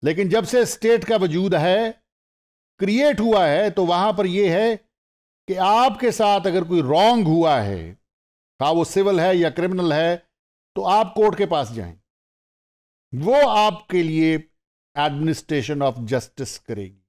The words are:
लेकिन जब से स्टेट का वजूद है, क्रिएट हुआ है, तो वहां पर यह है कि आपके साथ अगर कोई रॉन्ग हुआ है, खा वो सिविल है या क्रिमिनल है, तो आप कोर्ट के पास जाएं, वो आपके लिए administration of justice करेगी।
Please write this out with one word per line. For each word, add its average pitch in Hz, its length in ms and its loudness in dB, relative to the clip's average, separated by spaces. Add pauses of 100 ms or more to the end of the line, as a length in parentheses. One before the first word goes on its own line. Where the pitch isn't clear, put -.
लेकिन 165 240 0
जब 226 160 0
से 247 220 2
स्टेट 233 380 0
का 226 120 -2
वजूद 185 380 0
है, 185 480 0 (760)
क्रिएट 226 420 0
हुआ 214 260 2
है, 180 240 2
तो 196 160 0
वहां 180 260 0
पर 196 140 -2
यह 185 300 0
है 220 200 0 (720)
कि 190 60 -4
आपके 220 580 0
साथ 202 280 2
अगर 185 240 -2
कोई 170 180 0
रॉन्ग 190 440 2
हुआ 156 340 2
है, 95 340 -6 (640)
खा 143 100 0
वो 165 140 2
सिविल 196 360 0
है 185 160 2
या 170 140 2
क्रिमिनल 175 420 -2
है, 170 360 -2 (480)
तो 190 60 -6
आप 196 340 0
कोर्ट 208 220 2
के 196 80 0
पास 143 260 -4
जाएं, 90 260 -12 (1160)
वो 233 320 2
आपके 214 560 0
लिए 160 480 0 (480)
administration 147 840 -4
of 131 160 -2
justice 120 600 -8
करेगी। 98 500 -14